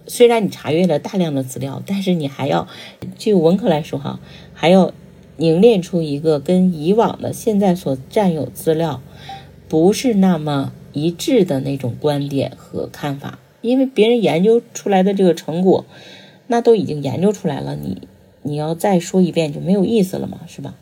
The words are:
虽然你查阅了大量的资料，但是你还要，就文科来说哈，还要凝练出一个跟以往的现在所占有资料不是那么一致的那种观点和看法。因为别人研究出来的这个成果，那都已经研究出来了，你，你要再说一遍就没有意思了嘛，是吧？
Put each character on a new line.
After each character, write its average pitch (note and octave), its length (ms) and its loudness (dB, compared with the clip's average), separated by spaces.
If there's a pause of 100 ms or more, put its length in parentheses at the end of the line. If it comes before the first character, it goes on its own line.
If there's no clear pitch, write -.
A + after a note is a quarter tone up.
虽 - 200 4
然 A#3 180 4
你 D3 60 -2
查 - 200 -8
阅 F3 160 2
了 D#3 120 2
大 G#3 140 -10
量 E3+ 220 -2
的 C3+ 80 -2
资 C3 160 -12
料， C3+ 280 -8
但 G3 160 -4
是 F#3 100 0
你 D3+ 160 -2
还 C#3 180 -8
要， E3 220 -2 (480)
就 G#3 220 2
文 E3 180 4
科 G#3 140 0
来 D#3 120 0
说 - 160 -8
哈， C3 220 -10 (320)
还 - 160 -2
要 F3+ 240 6 (480)
凝 E3 220 2
练 A3 180 6
出 E3+ 220 -4
一 C#3+ 160 -4
个 D#3 220 0
跟 F#3 340 2
以 D#3 180 0
往 G#3+ 300 0
的 A2+ 100 -4
现 G#3 280 -2
在 G3 120 4
所 D3 240 -4 (140)
占 G3+ 240 0
有 D3+ 120 -4
资 - 280 -2
料 D#3 260 -4 (680)
不 E3 240 4
是 A#3 220 0
那 F#3+ 220 4
么 C#3+ 360 -4 (200)
一 D#3 200 -2
致 A#3 320 2
的 C#3 160 -2
那 C#3 160 -4
种 B2 240 -6
观 C#3+ 280 -2
点 C#3 280 -4
和 - 320 -10
看 C#3+ 280 -8
法。 B2+ 220 -14 (220)
因 B3 180 0
为 C4 80 2
别 G#3+ 220 2
人 A#3+ 120 2
研 E3+ 220 2
究 A3+ 180 4 (140)
出 - 140 -8
来 F#3+ 140 4
的 G3+ 120 2
这 G3 80 0
个 F3 120 4
成 E3 280 -6
果， F#3 220 2 (640)
那 A#3 120 0
都 A#3 140 4
已 G3 80 2
经 D3 200 -6
研 C3+ 180 -4
究 G3+ 120 2
出 G3+ 140 -6
来 C#3 140 -4
了， C#3+ 160 -6
你， - 320 -8 (340)
你 D3 140 -6
要 D3+ 180 -4
再 F#3+ 240 2
说 F#3 220 0
一 F3+ 100 4
遍 D3+ 220 0
就 D#3 80 -10
没 D3+ 120 0
有 G3 120 2
意 A3 180 2
思 F#3 140 -4
了 - 100 -6
嘛， - 220 -12
是 - 120 -18
吧？ C#3 220 -12